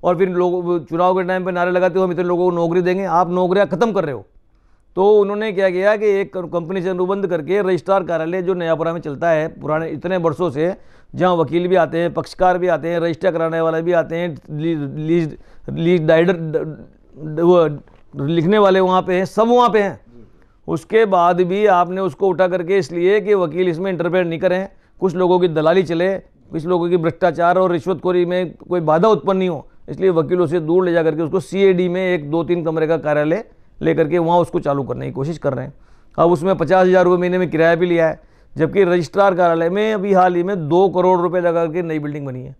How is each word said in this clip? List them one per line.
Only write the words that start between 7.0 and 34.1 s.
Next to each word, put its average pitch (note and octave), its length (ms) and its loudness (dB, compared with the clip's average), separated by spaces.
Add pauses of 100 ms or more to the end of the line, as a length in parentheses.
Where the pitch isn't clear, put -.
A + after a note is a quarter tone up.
करके F3 360 -2
रजिस्ट्रार F#3+ 400 0
कार्यालय E3+ 400 -4
जो F#3 120 -2
नयापुरा E3 380 -2
में E3+ 80 -6
चलता D3+ 300 -4
है D#3 180 0
पुराने D#3 400 -6
इतने F3 280 -6
वर्षों E3 340 -2
से, D#3 240 -2 (400)
जहां F3 220 0
वकील E3 320 0
भी F#3 80 2
आते E3 220 2
हैं, E3+ 160 -2
पक्षकार F3+ 440 0
भी F3+ 100 0
आते D#3+ 200 0
हैं, E3+ 120 -2
रजिस्टर E3 320 -2
कराने E3 280 -2
वाले E3 220 0
भी E3+ 100 0
आते E3 240 0
हैं, E3+ 220 -6 (120)
ली-, D3+ 480 -6
लीज, D#3+ 400 -2 (320)
लीज E3 360 0
डाइडर, E3 260 4
ड-, D#3 440 -6 (420)
ड-, D3+ 220 -8
वो E3+ 260 6 (580)
लिखने E3+ 340 2
वाले F#3+ 220 4
वहां F#3 220 2
पे F3+ 120 -2
हैं, F#3 100 0
सब A3 240 0
वहां A#3+ 220 4
पे G#3+ 120 2
हैं। F3 180 -6 (680)
उसके G3 360 2
बाद F3+ 360 2
भी F#3+ 260 0
आपने F3+ 340 2
उसको F#3+ 280 -2
उठा F#3 200 0
करके, F3+ 300 -2
इसलिए F3 420 0
कि G3+ 140 0
वकील F3+ 340 0
इसमें F3+ 240 -4
इंटरफेयर F3 320 0
नहीं E3 140 -6
करें, F#3 300 -2 (320)
कुछ F3+ 140 -2
लोगों F3+ 260 2
की F3+ 80 2
दलाली D#3+ 340 2
चले, E3+ 340 -2 (340)
कुछ D#3 160 -8
लोगों F3 240 0
की F3+ 60 2
भ्रष्टाचार E3+ 600 0
और F#3 140 2
रिश्वतखोरी F3+ 520 -2
में F3+ 300 -4
कोई - 260 -6
बाधा D#3+ 280 2
उत्पन्न F#3+ 300 2
नहीं F#3 100 0
हो, D3 180 -8 (220)
इसलिए F#3 220 0
वकीलों E3 360 0
से E3 140 -2
दूर E3+ 240 0
ले F3 80 0
जा E3+ 100 2
करके D#3+ 200 0
उसको F3 180 -2
सीएडी F#3 480 2
में F3+ 260 -2
एक D3 160 -6
दो E3 140 -2
तीन E3+ 200 -2
कमरे D#3+ 220 0
का D#3+ 100 0
कार्यालय D3+ 480 -2 (380)
लेकर D#3+ 260 0
के E3+ 100 0